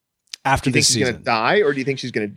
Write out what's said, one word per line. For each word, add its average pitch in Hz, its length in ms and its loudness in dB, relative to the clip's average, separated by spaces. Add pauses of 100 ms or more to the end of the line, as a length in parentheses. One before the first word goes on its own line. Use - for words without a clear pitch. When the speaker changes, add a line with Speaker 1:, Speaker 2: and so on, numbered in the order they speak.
(440)
Speaker 1:
after 135 260 0
Speaker 2:
Do - 0 -
you 120 40 -4
think 143 120 4
Speaker 1:
this - 80 2
Speaker 2:
she's 117 80 0
gonna 127 160 2
Speaker 1:
season. - 60 -20
Speaker 2:
die, 120 340 2
or 151 160 2
do 135 40 -4
you 131 60 -4
think 135 140 -4
she's 123 140 -8
gonna 104 240 -4